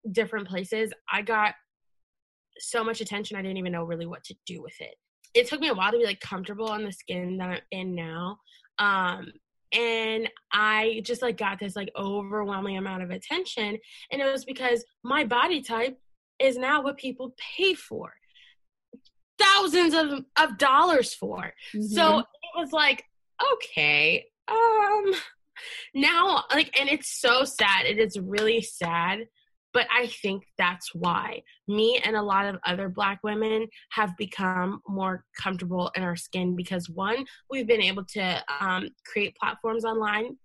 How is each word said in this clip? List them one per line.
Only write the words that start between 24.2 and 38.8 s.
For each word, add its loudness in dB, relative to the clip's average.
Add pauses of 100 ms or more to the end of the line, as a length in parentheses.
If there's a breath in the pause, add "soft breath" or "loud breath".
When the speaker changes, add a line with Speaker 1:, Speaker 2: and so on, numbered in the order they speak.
Speaker 1:
um, 4 (800 loud breath)
now, 4
like, 4
and 0
it's 0 (120)
so 4
sad. 2
It 2
is 2
really 2
sad -2 (460)
but 4
I 4
think -4 (120)
that's -2
why -2 (240 soft breath)
me 2
and 0
a 2
lot 2
of -4
other -2
Black -2
women 0 (240 loud breath)
have -2
become -2
more -4 (140)
comfortable -2
in -2
our -2
skin -2
because, -4
one, -2 (260 loud breath)
we've -4
been 6
able 2
to, -2 (160)
um, -2 (160)